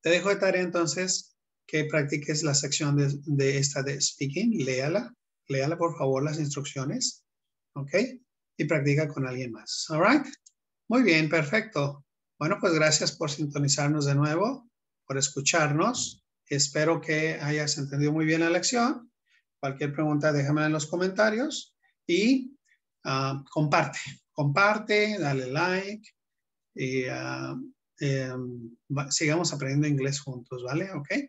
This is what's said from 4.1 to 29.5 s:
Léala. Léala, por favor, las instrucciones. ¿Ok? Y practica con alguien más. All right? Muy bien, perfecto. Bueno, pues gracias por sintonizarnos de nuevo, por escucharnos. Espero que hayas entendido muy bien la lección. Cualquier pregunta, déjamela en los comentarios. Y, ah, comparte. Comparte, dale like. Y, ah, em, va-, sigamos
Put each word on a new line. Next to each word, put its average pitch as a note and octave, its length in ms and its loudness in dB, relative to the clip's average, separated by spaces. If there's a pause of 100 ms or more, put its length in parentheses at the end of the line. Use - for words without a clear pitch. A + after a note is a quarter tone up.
Léala. C#3 480 -2 (360)
Léala, C#3 300 0
por D#3+ 200 -2
favor, C3+ 260 0
las D3+ 140 -2
instrucciones. C#3+ 880 -4 (480)
¿Ok? C3+ 200 -10 (640)
Y D#3 80 -2
practica D3 420 2
con C#3 200 -6
alguien B2+ 240 -6
más. - 380 -10
All D#3+ 160 2
right? C4 220 4 (600)
Muy A#3+ 140 4
bien, D#3+ 280 4
perfecto. D3+ 760 0 (320)
Bueno, E3+ 240 -2
pues F#3 120 4
gracias D#3 440 2
por D3+ 140 -4
sintonizarnos C#3+ 760 0
de C#3+ 80 2
nuevo, E3 560 0 (380)
por C3+ 100 -4
escucharnos. D3+ 1040 0 (220)
Espero D#3 560 0
que D#3+ 400 -2
hayas D3 380 -2
entendido C#3+ 340 0
muy D#3 120 2
bien D#3+ 160 2
la E3 100 2
lección. A#3 600 0 (480)
Cualquier C#3 320 -4
pregunta, D3+ 400 2
déjamela D3 360 2
en D#3 60 2
los D3+ 120 -2
comentarios. G#3+ 920 0 (300)
Y, A#3 500 2 (480)
ah, C3+ 460 -2
comparte. D3+ 500 2 (320)
Comparte, G#3 840 2
dale C#3 300 -2
like. F#3 600 -2 (680)
Y, C3 300 -2
ah, C3 500 -6 (440)
em, B2+ 800 -4 (180)
va-, C#3 160 -4
sigamos D#3+ 400 2